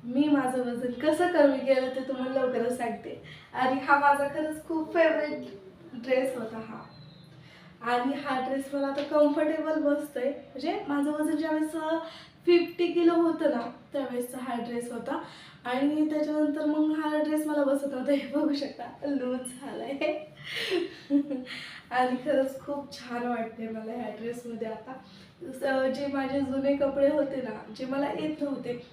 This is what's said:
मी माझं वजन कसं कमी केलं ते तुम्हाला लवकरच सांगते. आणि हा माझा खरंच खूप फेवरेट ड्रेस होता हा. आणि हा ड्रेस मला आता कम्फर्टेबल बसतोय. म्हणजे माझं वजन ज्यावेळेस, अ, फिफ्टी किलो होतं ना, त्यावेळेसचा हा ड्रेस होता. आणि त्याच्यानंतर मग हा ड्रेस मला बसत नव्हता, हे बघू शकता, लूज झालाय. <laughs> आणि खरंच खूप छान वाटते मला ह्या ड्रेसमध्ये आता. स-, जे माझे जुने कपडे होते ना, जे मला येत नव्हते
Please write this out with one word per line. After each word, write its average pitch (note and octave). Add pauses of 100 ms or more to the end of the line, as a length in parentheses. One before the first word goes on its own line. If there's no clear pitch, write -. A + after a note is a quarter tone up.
मी C4+
माझं B3+
वजन A#3+
कसं D#4
कमी C#4
केलं B3+
ते C4
तुम्हाला C4
लवकरच B3
सांगते. - (300)
आणि C4
हा C#4+
माझा C#4+
खरंच D#4
खूप D#4
फेवरेट D4+ (480)
ड्रेस B3+
होता A3+
हा. - (920)
आणि B3
हा C4
ड्रेस C4+
मला C#4
आता C#4
कम्फर्टेबल D4+
बसतोय. C#4+
म्हणजे D4
माझं C#4+
वजन D4+
ज्यावेळेस, D#4
अ, D#4+ (480)
फिफ्टी F4
किलो E4+
होतं D#4+
ना, A#3+ (220)
त्यावेळेसचा B3
हा B3
ड्रेस A#3+
होता. C4+ (420)
आणि D4
त्याच्यानंतर D4+
मग D#4
हा D4+
ड्रेस D4+
मला D4
बसत C#4
नव्हता, B3+
हे C#4
बघू D4
शकता, -
लूज B3+
झालाय. B3 (1120)
<laughs> C#4+ (580)
आणि B3+ (100)
खरंच C4+
खूप C#4+
छान A#3+
वाटते A3+
मला A3
ह्या A3
ड्रेसमध्ये A#3
आता. A3 (480)
स-, C4
जे C#4+
माझे C#4
जुने C4+
कपडे C#4
होते D4+
ना, A3
जे B3+
मला C#4 (120)
येत D#4
नव्हते A#3+